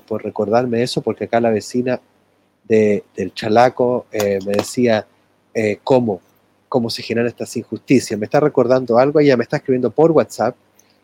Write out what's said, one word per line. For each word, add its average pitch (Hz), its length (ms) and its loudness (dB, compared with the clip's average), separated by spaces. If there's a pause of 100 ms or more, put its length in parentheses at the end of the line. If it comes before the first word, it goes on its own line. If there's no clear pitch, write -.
por 107 160 -8
recordarme 113 580 -2
eso, 123 200 -2
porque 107 240 -4
acá 117 160 -2
la 117 80 2
vecina 123 500 -2 (640)
de, 107 400 2 (120)
del 95 180 -6
Chalaco, 120 800 0
eh, 101 340 -2
me 101 80 -4
decía, 107 520 0 (480)
eh, 107 300 -2
cómo, 120 380 0 (480)
cómo 117 200 -2
se - 140 -10
generan 117 240 -2
estas - 300 -10
injusticias. 110 600 -2
Me 107 80 -6
está 147 140 0
recordando 127 580 2
algo, 143 220 4
ella 143 160 4
me 117 80 0
está - 140 -4
escribiendo 127 340 -2
por 160 200 4
WhatsApp, 120 440 0 (480)